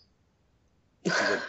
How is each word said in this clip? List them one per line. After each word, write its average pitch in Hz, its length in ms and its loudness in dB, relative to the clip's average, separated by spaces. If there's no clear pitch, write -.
O 170 40 2
sea, 139 400 0